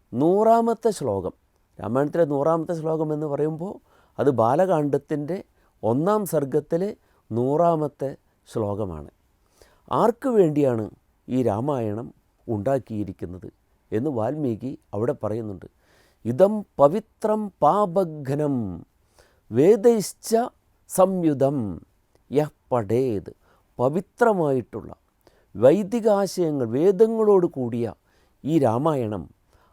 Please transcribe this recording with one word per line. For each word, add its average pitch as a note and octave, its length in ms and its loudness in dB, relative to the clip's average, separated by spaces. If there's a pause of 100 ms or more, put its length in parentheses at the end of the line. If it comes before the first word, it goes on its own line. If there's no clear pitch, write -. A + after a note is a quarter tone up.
(140)
നൂറാമത്തെ A3 760 2
ശ്ലോകം, G2 420 -4 (480)
രാമായണത്തിലെ D3 440 0
നൂറാമത്തെ D#3 500 0
ശ്ലോകം D#3 400 -4
എന്ന് D3+ 120 -6
പറയുമ്പോൾ D#3 720 -6 (220)
അത് C3 120 4
ബാലകാണ്ഡത്തിൻ്റെ D3 1120 0 (380)
ഒന്നാം E3 440 0
സർഗത്തിലെ D3+ 720 -2 (360)
നൂറാമത്തെ C#3+ 840 0 (360)
ശ്ലോകമാണ്. G2+ 580 -6 (840)
ആർക്ക് G#3+ 360 0
വേണ്ടിയാണ് D3 600 2 (380)
ഈ B2 140 -2
രാമായണം A2+ 720 -4 (340)
ഉണ്ടാക്കിയിരിക്കുന്നത് G2+ 1040 -6 (400)
എന്ന് A#2+ 180 -2
വാൽമീകി B2+ 680 -4 (160)
അവിടെ A#2 180 -2
പറയുന്നുണ്ട്. G#2+ 540 -8 (580)
"ഇദം F#3+ 400 2 (120)
പവിത്രം G#3 760 0 (100)
പാപഘ്നം D3+ 1200 -2 (640)
വേദൈശ്ച G#3 840 2 (520)
സംയുതം D3 920 0 (520)
യഃ D3+ 160 0 (240)
പഠേത്." A#2 600 -2 (420)
പവിത്രമായിട്ടുള്ള C#3 1160 -2 (600)
വൈദികാശയങ്ങൾ, F3+ 1120 2
വേദങ്ങളോട് G3 800 4
കൂടിയ A#2+ 480 -6 (500)
ഈ D#3+ 140 0
രാമായണം A#2+ 720 0 (420)